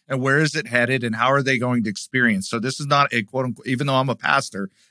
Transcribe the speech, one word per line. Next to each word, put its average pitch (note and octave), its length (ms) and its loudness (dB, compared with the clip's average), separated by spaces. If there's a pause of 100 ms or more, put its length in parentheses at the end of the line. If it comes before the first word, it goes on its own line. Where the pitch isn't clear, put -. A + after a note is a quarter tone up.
and C3+ 140 -4
where C3+ 180 4
is D#3 160 2
it C3 120 -4
headed, A#2+ 360 2
and A2 120 -2
how B2 160 2
are C#3 120 2
they C3 140 2
going B2 260 0
to G#2+ 60 -2
experience? G#2+ 600 0
So A#2 100 -2
this C3 200 -4
is D3+ 80 -6
not C#3+ 260 2
a A#2 100 0
quote B2+ 220 -4
unquote, A#2+ 220 -8
even C3 200 -2
though C3+ 80 0
I'm C3 140 2
a A2+ 60 -2
pastor, C#3 540 -4 (220)